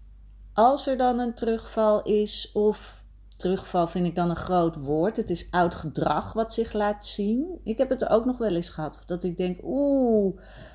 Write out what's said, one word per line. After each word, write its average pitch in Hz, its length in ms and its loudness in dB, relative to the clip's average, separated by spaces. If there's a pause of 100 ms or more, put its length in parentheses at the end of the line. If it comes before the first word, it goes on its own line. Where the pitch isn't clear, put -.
(540)
als 262 340 4
er 262 100 0
dan 247 220 2
een 240 140 -2
terugval 220 680 0
is, - 480 0
of - 520 0 (340)
terugval 180 500 0
vind 180 180 -2
ik 170 100 -2
dan 175 140 2
een 170 60 0
groot 170 400 2
woord. 156 420 0
Het - 120 -4
is 175 220 -4
oud 170 240 2
gedrag - 580 -2
wat 220 200 -2
zich 226 200 -2
laat 208 320 -2
zien. 247 580 -2
Ik 220 140 -4
heb 262 120 2
het 247 200 0
ook 233 160 4
nog 247 120 0
wel 208 180 0
eens 170 140 -2
gehad, 151 260 -8
of - 100 -20
dat 175 180 -4
ik 175 140 -4
denk, 180 260 -2
"Oeh, 254 760 2 (360)